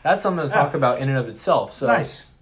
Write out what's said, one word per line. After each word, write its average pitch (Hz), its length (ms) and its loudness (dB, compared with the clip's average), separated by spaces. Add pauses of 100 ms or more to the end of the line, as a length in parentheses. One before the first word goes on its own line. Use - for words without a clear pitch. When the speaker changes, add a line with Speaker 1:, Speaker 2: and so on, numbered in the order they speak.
Speaker 1:
that's 185 220 2
something 175 200 -2
to 139 60 -4
Speaker 2:
Yeah. 135 140 2
Speaker 1:
talk 147 100 -4
about 127 260 0
in 135 100 -2
and 135 100 0
of 113 100 -4
itself. 123 440 0
So - 120 -6
Speaker 2:
Nice. - 380 0 (180)